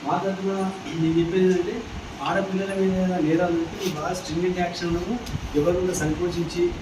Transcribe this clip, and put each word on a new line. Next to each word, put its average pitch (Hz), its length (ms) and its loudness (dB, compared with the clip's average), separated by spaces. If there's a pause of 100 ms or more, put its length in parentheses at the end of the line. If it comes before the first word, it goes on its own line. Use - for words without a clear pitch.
మా 185 200 0
తరఫున 190 480 0 (300)
నేను 165 180 4
చెప్పేది 175 260 4
ఏంటంటే 185 360 2 (420)
ఆడపిల్లల 190 440 0
మీద 190 260 2
ఏదైనా 185 240 2
నేరాలు 165 340 4
ఉంటే 165 340 -2
మీరు 151 160 -2
బాగా 175 120 -2
స్ట్రింజెంట్ 180 460 -2
యాక్షన్ 175 280 -2
ఉండదు. 180 280 0 (440)
ఎవరు 180 200 4
కూడా 185 140 0
సంకోచించి 170 760 0 (120)